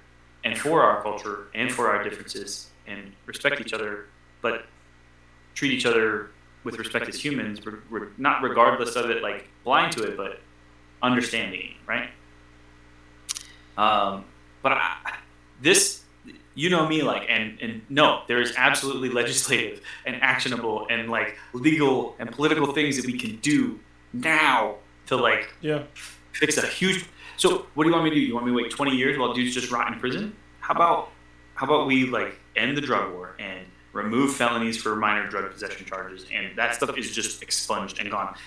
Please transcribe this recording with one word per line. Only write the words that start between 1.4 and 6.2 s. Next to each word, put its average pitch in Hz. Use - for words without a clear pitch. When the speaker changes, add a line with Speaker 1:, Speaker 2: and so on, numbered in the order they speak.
Speaker 1:
and 120
for 123
our 101
differences 101
and 101
respect 135
each 110
other, 104
but 117
treat 139
each 120
other 110